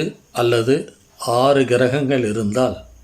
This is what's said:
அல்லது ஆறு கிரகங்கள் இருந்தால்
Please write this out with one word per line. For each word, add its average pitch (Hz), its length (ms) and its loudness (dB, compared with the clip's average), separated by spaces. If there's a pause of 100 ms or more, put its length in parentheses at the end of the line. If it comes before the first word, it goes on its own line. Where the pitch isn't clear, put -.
(340)
அல்லது 120 420 0 (560)
ஆறு 135 340 4
கிரகங்கள் 127 600 0
இருந்தால் 107 520 -2 (260)